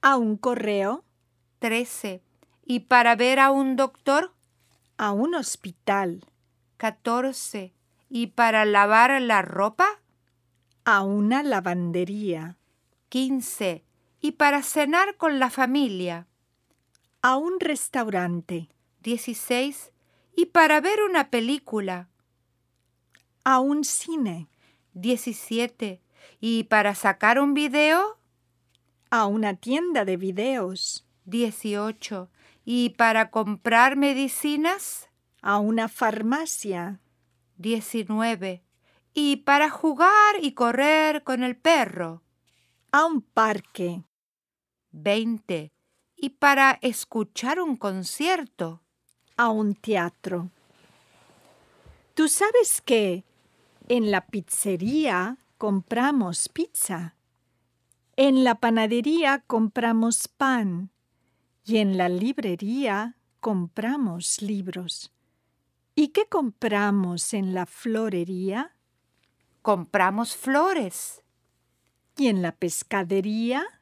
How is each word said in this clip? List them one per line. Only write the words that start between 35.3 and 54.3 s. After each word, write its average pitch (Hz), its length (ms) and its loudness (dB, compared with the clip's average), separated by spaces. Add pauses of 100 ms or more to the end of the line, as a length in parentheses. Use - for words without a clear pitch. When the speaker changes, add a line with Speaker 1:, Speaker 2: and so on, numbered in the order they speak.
Speaker 1:
A 202 160 0
una 220 300 0
farmacia. 214 1120 -4 (560)
Speaker 2:
Diecinueve. 214 1080 -4 (500)
¿Y 285 260 0
para 285 320 4
jugar 392 720 4
y 285 120 -2
correr 294 720 2
con 262 180 -2
el 254 140 -2
perro? 247 680 0 (680)
Speaker 1:
A 302 140 4
un 311 160 0
parque. 190 840 -2 (880)
Speaker 2:
Veinte. 202 800 -4 (480)
¿Y 277 100 -4
para 269 520 4
escuchar 240 760 -4
un 311 160 -2
concierto? 190 1080 -6 (540)
Speaker 1:
A 233 140 2
un 214 260 0
teatro. 180 760 -4 (1600)
¿Tú 311 120 2
sabes 427 540 2
que 196 420 0 (640)
en 226 220 0
la 190 160 0
pizzería 208 1120 -2 (220)